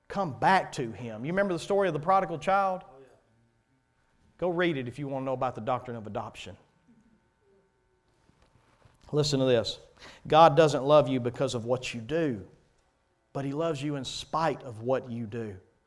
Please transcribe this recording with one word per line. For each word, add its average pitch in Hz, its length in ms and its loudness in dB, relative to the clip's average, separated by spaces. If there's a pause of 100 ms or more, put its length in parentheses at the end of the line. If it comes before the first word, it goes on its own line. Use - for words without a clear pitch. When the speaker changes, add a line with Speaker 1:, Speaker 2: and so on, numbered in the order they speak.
Speaker 1:
Come 165 320 -4
back 165 340 2
to 120 180 -6
Him. 113 340 -10
You 160 60 -4
remember 190 220 0
the 160 60 -2
story 196 280 0
of 160 80 -2
the 151 40 -4
prodigal 175 380 0
child? 190 480 0
Speaker 2:
Oh, - 140 -20
yeah. 135 80 -20 (1300)
Speaker 1:
Go 175 120 -2
read 175 280 0
it 123 100 -6
if 120 120 -12
you 143 80 -6
want 135 160 -6
to - 20 -6
know 135 80 -2
about 127 220 -2
the 120 60 -10
doctrine 120 360 -4
of 107 80 -12
adoption. 107 500 -10 (2500)
Listen 143 280 2
to 131 80 4
this. 117 320 2 (480)
God 151 280 8
doesn't 143 280 4
love 139 260 6
you 131 100 0
because 123 360 -2
of 113 100 -6
what 123 260 -2
you 117 100 -10
do, 131 400 -2 (880)
but 139 140 -6
He 139 60 -6
loves 151 300 -4
you 147 140 -4
in 131 100 -8
spite - 560 -2
of 110 220 -14
what 127 260 -2
you 117 160 -6
do. 107 300 -8 (320)